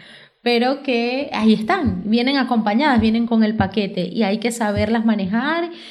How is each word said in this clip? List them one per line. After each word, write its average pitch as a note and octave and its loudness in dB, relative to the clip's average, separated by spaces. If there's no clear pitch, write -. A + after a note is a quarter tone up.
pero B3 0
que B3 -2
ahí A3 4
están, A3 0
vienen A#3+ 2
acompañadas, A#3+ 2
vienen A3+ 2
con A3+ 2
el G#3+ 0
paquete F#3+ -2
y A3+ -2
hay G3 0
que A3+ -2
saberlas G#3+ 0
manejar A#3 0